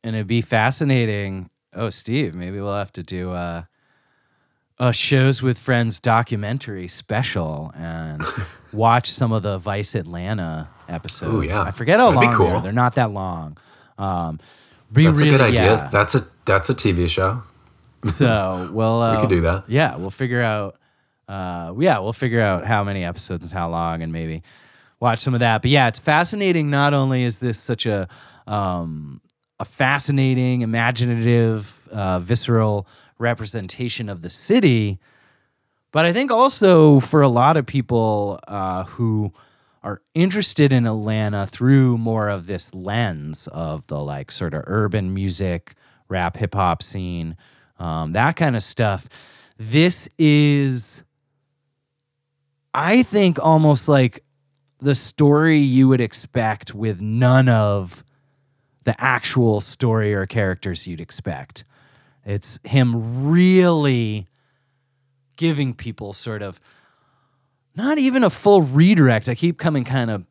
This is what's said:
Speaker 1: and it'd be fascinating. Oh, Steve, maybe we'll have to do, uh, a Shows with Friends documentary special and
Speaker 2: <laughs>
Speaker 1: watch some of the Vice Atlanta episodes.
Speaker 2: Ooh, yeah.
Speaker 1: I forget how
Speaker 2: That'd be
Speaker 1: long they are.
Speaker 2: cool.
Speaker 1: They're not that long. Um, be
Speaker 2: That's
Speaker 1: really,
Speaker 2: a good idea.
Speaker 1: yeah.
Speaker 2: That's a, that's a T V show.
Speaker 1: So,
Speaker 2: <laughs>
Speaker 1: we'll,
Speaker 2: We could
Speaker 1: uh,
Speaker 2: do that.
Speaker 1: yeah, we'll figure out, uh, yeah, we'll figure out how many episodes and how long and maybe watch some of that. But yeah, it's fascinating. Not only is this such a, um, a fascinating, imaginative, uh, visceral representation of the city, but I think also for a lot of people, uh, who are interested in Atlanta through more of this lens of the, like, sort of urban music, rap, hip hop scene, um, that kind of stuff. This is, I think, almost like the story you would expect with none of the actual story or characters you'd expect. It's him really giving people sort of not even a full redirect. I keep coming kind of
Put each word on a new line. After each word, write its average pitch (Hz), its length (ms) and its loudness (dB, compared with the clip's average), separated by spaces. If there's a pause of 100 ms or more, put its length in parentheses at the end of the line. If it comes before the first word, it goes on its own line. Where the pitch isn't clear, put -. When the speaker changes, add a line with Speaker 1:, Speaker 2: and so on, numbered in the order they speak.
Speaker 1:
and 113 120 -6
it'd 107 120 -4
be 117 140 0
fascinating. 110 1080 0 (240)
Oh, 110 160 -6
Steve, 110 460 -4
maybe 90 240 -10
we'll 101 160 -6
have 98 180 -8
to 90 100 -14
do, 90 280 -10
uh, 87 320 -8 (1120)
a 123 160 0
Shows 135 480 0
with 127 160 0
Friends 117 420 -2
documentary 110 880 -2
special 82 880 -6
and 80 460 -10 (260)
Speaker 2:
<laughs> - 260 -20
Speaker 1:
watch 117 380 2
some 117 200 0
of 110 120 0
the 101 140 -4
Vice 101 380 -6
Atlanta 87 760 -6 (180)
episodes. 85 460 -6
Speaker 2:
Ooh, 104 80 0
yeah. 98 220 -2
Speaker 1:
I 98 80 -4
forget 147 280 2
how 240 120 6
Speaker 2:
That'd 135 100 4
be 117 60 6
Speaker 1:
long 120 120 0
they 92 60 4
are. 87 80 0
Speaker 2:
cool. 87 80 0
Speaker 1:
They're 92 120 -6
not 123 220 0
that 117 160 0
long. 87 460 -8 (400)
Um, 85 420 -4 (520)
be 143 140 6
Speaker 2:
That's 156 140 4
Speaker 1:
really, 151 100 4
Speaker 2:
a 139 80 6
good 135 40 4
idea. 113 220 4 (120)
Speaker 1:
yeah. 71 160 -6
Speaker 2:
That's 104 240 2
a, - 100 0 (200)
that's 98 240 2
a 131 40 0
T 110 180 0
V 87 160 0
show. 95 340 -2 (720)
Speaker 1:
So, 95 560 0
Speaker 2:
<laughs> 90 40 -12
Speaker 1:
we'll, 113 260 0 (120)
Speaker 2:
We 110 60 0
could 107 80 0
Speaker 1:
uh, - 20 -2
Speaker 2:
do 90 140 2
that. 87 280 0
Speaker 1:
yeah, 139 260 0
we'll 95 160 -8
figure 123 300 -4
out, 107 340 -4 (540)
uh, 90 500 -10
yeah, 143 200 2
we'll 104 140 -6
figure 117 280 -2
out 98 240 0
how 104 180 0
many 98 220 -4
episodes 87 380 -8
and 82 100 -14
how 87 160 -6
long 85 340 -4
and 82 80 -8
maybe 80 320 -8 (560)
watch 117 220 -2
some 131 120 -2
of 117 60 0
that. 113 220 2
But 127 100 0
yeah, 135 160 4
it's 110 120 -4
fascinating. 170 680 0
Not 143 240 2
only 135 300 0
is 120 140 -2
this 120 220 -4
such - 260 -6
a, 101 220 -2 (380)
um, 85 760 -6 (380)
a 95 60 -8
fascinating, 131 960 0
imaginative, 117 1160 0 (120)
uh, 95 280 -2
visceral 110 640 0 (320)
representation 113 920 -6
of 92 120 -10
the 87 80 -12
city, 123 720 0 (920)
but 160 120 2
I 175 60 2
think 254 180 -2
also 185 720 6
for 147 220 2
a 139 80 6
lot 127 260 4
of 135 100 0
people, 110 800 -2
uh, 95 360 -6
who 107 500 -4 (480)
are 104 200 -10 (120)
interested 175 600 2
in 120 120 2
Atlanta 107 600 -2
through 127 500 4
more 113 300 -2
of 98 200 -6
this 92 260 -8
lens 92 800 -6
of 78 360 -10
the, 73 120 -8
like, 71 320 -10
sort 82 220 -8
of 76 140 -8
urban 98 460 -2
music, 92 600 -6 (340)
rap, 87 280 -4
hip 104 160 -6
hop 90 300 -2
scene, 87 540 -8 (420)
um, 80 340 -6
that 127 220 0
kind 147 200 0
of 104 80 -4
stuff. 104 440 -4 (500)
This 147 600 0
is, 143 840 2 (1700)
I 185 300 4
think, 196 360 2
almost 156 480 4
like 135 360 2 (560)
the 139 160 0
story 151 640 4
you 131 280 6
would 131 140 4
expect 110 720 -6
with 104 260 -4
none 123 480 4
of 104 560 0 (800)
the 107 180 -2
actual 120 600 0
story 113 520 -2
or 95 120 -2
characters 95 640 -4
you'd 82 140 -12
expect. - 600 -12 (600)
It's 101 380 -8
him 120 640 0
really 156 1000 4 (1080)
giving 143 360 -2
people 104 400 -12
sort 107 280 -8
of 98 180 -12 (1160)
not 277 220 -2
even 262 260 2
a 190 60 6
full 202 320 6
redirect. 143 640 4
I 123 80 -2
keep 170 220 -2
coming 147 260 -2
kind 123 260 -2
of 101 220 -6